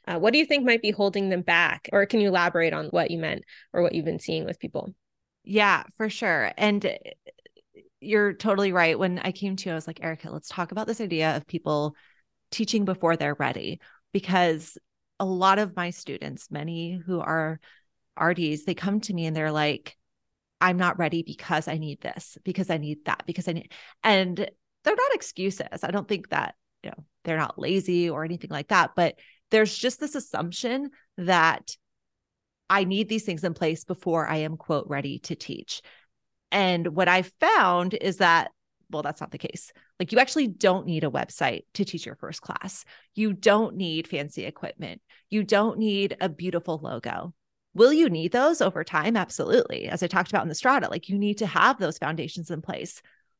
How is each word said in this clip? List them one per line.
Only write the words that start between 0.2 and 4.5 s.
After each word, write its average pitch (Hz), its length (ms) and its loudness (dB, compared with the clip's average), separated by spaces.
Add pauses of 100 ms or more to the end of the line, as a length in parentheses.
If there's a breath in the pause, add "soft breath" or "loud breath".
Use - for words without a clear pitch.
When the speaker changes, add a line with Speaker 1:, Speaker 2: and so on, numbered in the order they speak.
Speaker 1:
do 294 40 4
you 311 80 4
think 285 180 2
might 233 200 4
be 208 80 2
holding 202 380 0
them 180 120 0
back? 170 500 0
Or 202 140 6
can 220 140 2
you 202 80 4
elaborate 175 460 2
on 156 160 -4
what 170 200 2
you 165 80 -4
meant 160 260 -6 (300 loud breath)
or - 80 0
what - 140 2
you've 156 100 -2
been 160 140 -4
seeing 165 260 -4
with - 140 -8